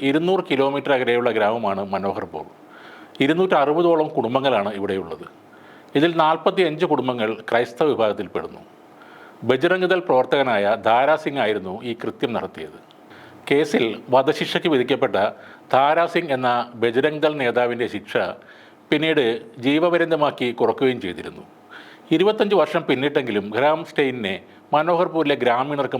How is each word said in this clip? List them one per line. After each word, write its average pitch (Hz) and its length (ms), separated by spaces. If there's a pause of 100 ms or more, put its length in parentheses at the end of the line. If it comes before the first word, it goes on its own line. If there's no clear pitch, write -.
ഇരുന്നൂറ് 170 480
കിലോമീറ്റർ 139 420
അകലെയുള്ള 123 380
ഗ്രാമമാണ് 107 600
മനോഹർപൂർ. 92 540 (720)
ഇരുന്നൂറ്ററുപതോളം 160 880
കുടുംബങ്ങളാണ് 127 640
ഇവിടെയുള്ളത്. 95 520 (720)
ഇതിൽ 151 220
നാൽപത്തിയഞ്ച് 165 720
കുടുംബങ്ങൾ 127 440 (200)
ക്രൈസ്തവ 123 360
വിഭാഗത്തിൽപ്പെടുന്നു. 104 720 (840)
ബജ്രംഗ് 175 460
ദൾ 180 100
പ്രവർത്തകനായ 131 640 (160)
ദാരാ 123 360
സിംഗ് 143 240
ആയിരുന്നു 104 320 (100)
ഈ 120 120
കൃത്യം 117 380
നടത്തിയത്. 98 460 (720)
കേസിൽ 151 340 (260)
വധശിക്ഷയ്ക്ക് 151 580
വിധിക്കപ്പെട്ട 127 480 (560)
ദാരാ 151 340
സിംഗ് 170 260
എന്ന 127 160 (260)
ബജ്രംഗ് 123 480
ദൾ 151 120
നേതാവിൻ്റെ 120 540
ശിക്ഷ - 280 (720)
പിന്നീട് 156 340 (340)
ജീവപര്യന്തമാക്കി 156 920
കുറക്കുകയും 120 480
ചെയ്തിരുന്നു. 87 440 (640)
ഇരുപത്തഞ്ച് 208 440
വർഷം 165 340
പിന്നിട്ടെങ്കിലും 127 640
ഗ്രഹാം 147 340
സ്റ്റെയിനിനെ 123 500 (380)
മനോഹർപൂരിലെ 160 640
ഗ്രാമീണർക്ക് 127 640